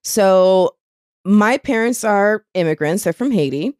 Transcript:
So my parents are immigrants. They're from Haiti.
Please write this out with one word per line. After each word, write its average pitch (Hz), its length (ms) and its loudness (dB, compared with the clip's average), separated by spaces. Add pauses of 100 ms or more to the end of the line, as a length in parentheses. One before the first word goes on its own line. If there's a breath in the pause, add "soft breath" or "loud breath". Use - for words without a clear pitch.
So 190 720 2 (480)
my 208 340 2
parents 233 460 -4
are 208 400 0 (100)
immigrants. 160 500 -2
They're 170 80 -2
from - 200 -6
Haiti. 156 480 -2